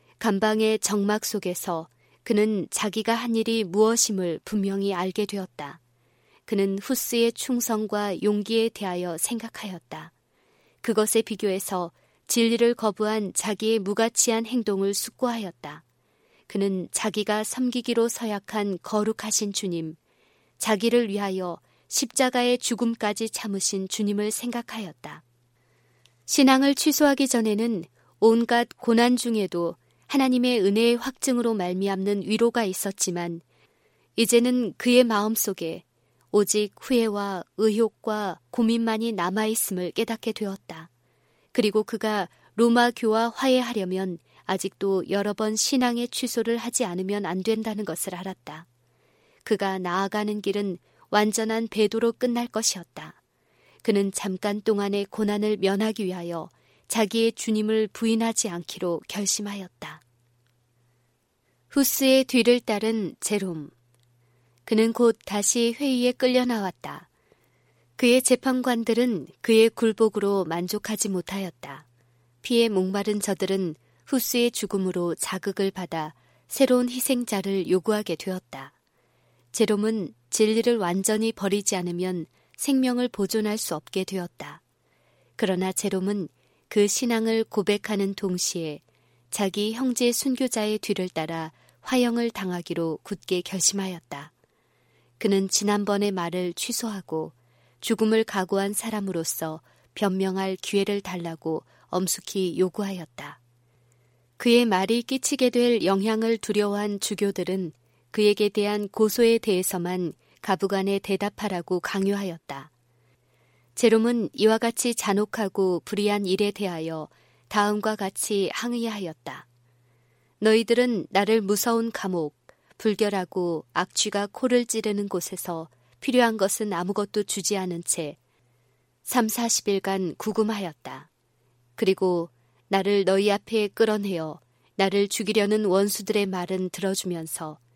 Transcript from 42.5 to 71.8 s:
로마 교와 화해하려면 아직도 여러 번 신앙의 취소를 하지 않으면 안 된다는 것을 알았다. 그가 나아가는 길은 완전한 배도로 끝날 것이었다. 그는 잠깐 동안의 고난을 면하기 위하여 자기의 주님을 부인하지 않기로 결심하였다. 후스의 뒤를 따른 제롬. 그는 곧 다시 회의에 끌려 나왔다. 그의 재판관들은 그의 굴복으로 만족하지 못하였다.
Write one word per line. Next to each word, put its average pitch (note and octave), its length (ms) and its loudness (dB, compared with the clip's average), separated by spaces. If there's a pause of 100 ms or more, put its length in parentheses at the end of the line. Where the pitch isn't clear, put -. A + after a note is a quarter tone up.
로마 A#3+ 340 6
교와 A3+ 440 0
화해하려면 G3+ 840 0 (260)
아직도 F#3+ 640 -2
여러 G3+ 220 -2
번 G#3+ 240 -2
신앙의 A#3+ 520 0
취소를 A#3 480 -2
하지 A#3+ 280 -4
않으면 F#3+ 400 -4
안 F3+ 180 -4
된다는 G#3+ 420 -2
것을 F3 300 -8
알았다. F3 520 -12 (800)
그가 G3 340 0
나아가는 G3 640 -2
길은 G3 380 -2 (320)
완전한 A3 580 2
배도로 A3+ 440 2
끝날 A#3+ 360 -2
것이었다. E3+ 720 -6 (600)
그는 G3+ 280 2
잠깐 G3+ 520 -4
동안의 G3+ 440 0
고난을 G#3 520 0
면하기 G3+ 460 0
위하여 E3+ 460 -6 (380)
자기의 A3+ 440 2
주님을 G#3+ 600 0
부인하지 A3+ 560 0
않기로 F3 600 -4
결심하였다. G3+ 920 -6 (1700)
후스의 C4 560 4
뒤를 A#3+ 360 4
따른 A3 600 -2
제롬. F#3 500 -4 (920)
그는 A3+ 280 4
곧 A#3 240 4 (100)
다시 A#3 520 0
회의에 B3 340 2
끌려 B3+ 320 2
나왔다. G3 640 -4 (880)
그의 B3 260 6
재판관들은 A#3+ 1080 0 (120)
그의 A3+ 300 6
굴복으로 G3+ 760 2
만족하지 F#3+ 640 -4
못하였다. F#3 760 -8 (560)